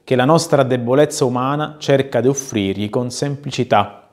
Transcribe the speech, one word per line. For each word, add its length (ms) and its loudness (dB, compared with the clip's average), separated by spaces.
che 140 0
la 80 4
nostra 400 4
debolezza 600 0
umana 540 -2
cerca 420 0
di 60 0
offrirgli 640 -2
con 220 -4
semplicità. 1000 -2